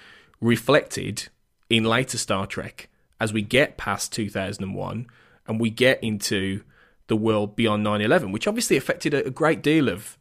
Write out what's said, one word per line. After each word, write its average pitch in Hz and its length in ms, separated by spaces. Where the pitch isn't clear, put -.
reflected 117 880
in 113 140
later 113 360
Star 101 280
Trek - 420
as 110 120
we 107 100
get 123 340
past - 360
two 104 180
thousand 98 320
and 95 140
one 95 320
and 113 120
we 113 100
get 123 340
into 98 580
the 113 80
world 107 400
beyond 107 260
nine 104 180
eleven, 117 300
which 101 160
obviously 214 300
affected - 360
a, 139 140
a 135 40
great 151 300
deal 147 280
of, 95 320